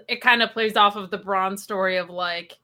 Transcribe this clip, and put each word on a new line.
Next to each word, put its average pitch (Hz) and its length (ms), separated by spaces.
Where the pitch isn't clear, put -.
it 240 140
kinda 233 260
plays 220 300
off 208 180
of 190 140
the 202 80
Braun 190 400
story 190 400
of, 175 140
like, 175 420